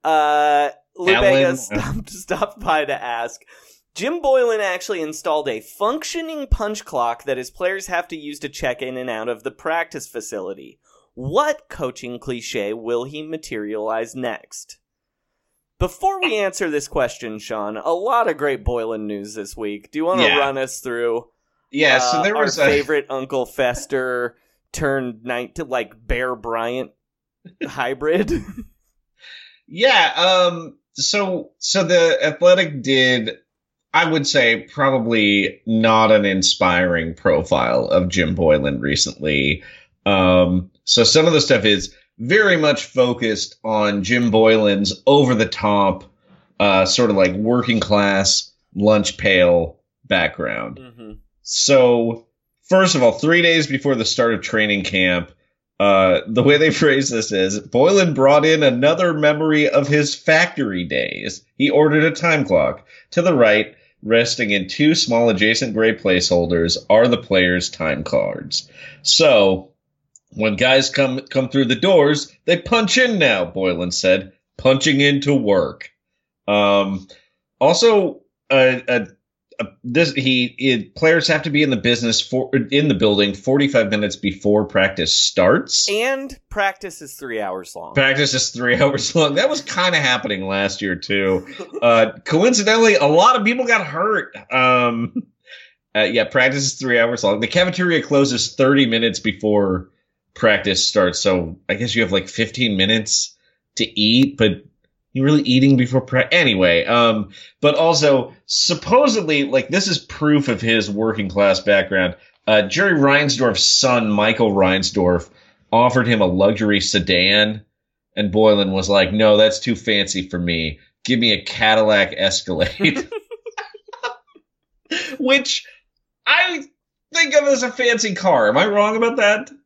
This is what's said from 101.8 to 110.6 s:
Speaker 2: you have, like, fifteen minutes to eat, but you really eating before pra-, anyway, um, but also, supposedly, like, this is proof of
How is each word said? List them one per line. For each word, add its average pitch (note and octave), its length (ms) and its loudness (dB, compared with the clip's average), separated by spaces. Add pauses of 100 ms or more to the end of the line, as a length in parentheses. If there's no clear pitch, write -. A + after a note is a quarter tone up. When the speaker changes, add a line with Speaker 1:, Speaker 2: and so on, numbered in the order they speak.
Speaker 2:
you A#2 80 2
have, F#2 100 -2
like, F#2+ 160 -2
fifteen A#2 480 -4
minutes G#2 600 -2 (400)
to - 240 -4
eat, B2 360 2
but G#2 280 0 (500)
you C3+ 100 -2
really D3 180 2
eating C3 360 4
before B2+ 240 0
pra-, C3 280 -2
anyway, F#2 540 2
um, A2+ 460 0 (320)
but D3 120 4
also, D3 600 2 (120)
supposedly, F3 1000 0
like, C3 240 -2
this F#3+ 200 -2
is E3+ 100 -4
proof D3 500 0
of G#2 120 -2